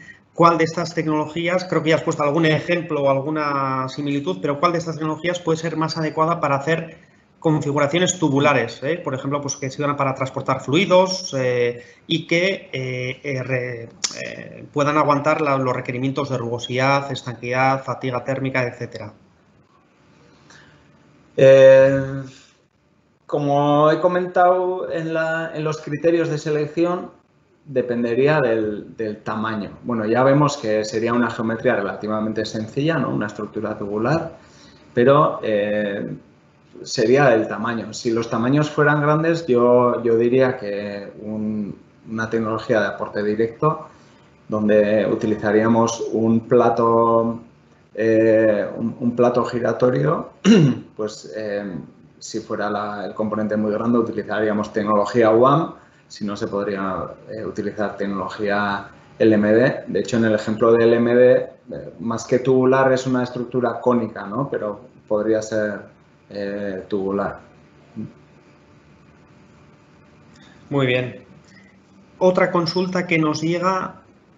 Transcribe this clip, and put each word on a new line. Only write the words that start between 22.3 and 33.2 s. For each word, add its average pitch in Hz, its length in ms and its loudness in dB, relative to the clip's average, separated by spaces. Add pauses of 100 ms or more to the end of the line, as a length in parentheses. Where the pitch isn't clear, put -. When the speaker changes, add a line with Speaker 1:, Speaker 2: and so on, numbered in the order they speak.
Speaker 2:
como 147 640 4
he 165 100 2
comentado 180 880 2
en 160 240 -4
la, 160 400 -4
en 151 100 -4
los 151 160 -4
criterios 165 480 0
de 147 100 -4
selección, 165 720 -2 (540)
dependería 123 760 0
del, 110 560 -2
del 107 220 -6
tamaño. 107 640 -6
Bueno, 113 220 -4
ya 120 180 2
vemos 139 320 4
que 107 280 -2
sería 117 280 -2
una 120 180 2
geometría 113 460 -2
relativamente 107 720 -4
sencilla, 139 520 -4
¿no? 117 120 -2
Una 123 180 -2